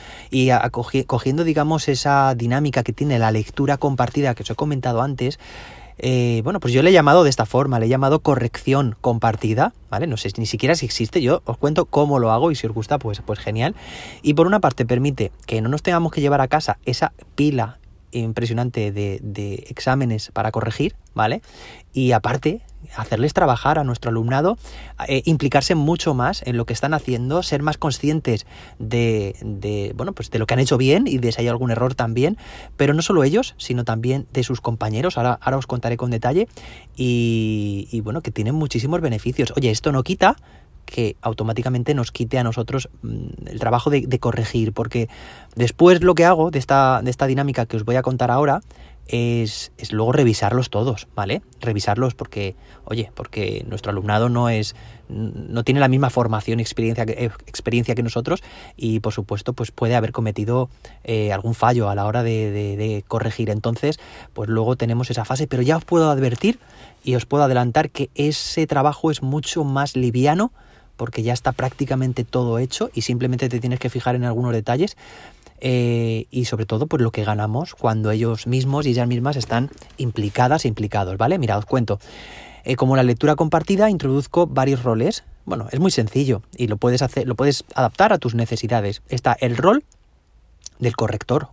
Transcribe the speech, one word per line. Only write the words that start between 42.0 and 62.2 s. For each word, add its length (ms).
quite 260
a 60
nosotros, 440
mm, 460
el 100
trabajo 320
de, 160
de 140
corregir, 520
porque 360
después 440
lo 140
que 100
hago 280
de 80
esta, 420
de 80
esta 160
dinámica 400
que 100
os 80
voy 120
a 60
contar 280
ahora 300
es, 720
es 120
luego 220
revisarlos 580
todos, 460
¿vale? 260
Revisarlos 540
porque, 400
oye, 300
porque 540
nuestro 220
alumnado 380
no 200
es, 280
no 560
tiene 160
la 80
misma 200
formación 520
y 20
experiencia 420
que, 80
eh, 180
experiencia 480
que 80
nosotros 400
y, 240
por 120
supuesto, 420
pues 180
puede 240
haber 160
cometido, 580
eh, 300
algún 220
fallo 360
a 60
la 100
hora 160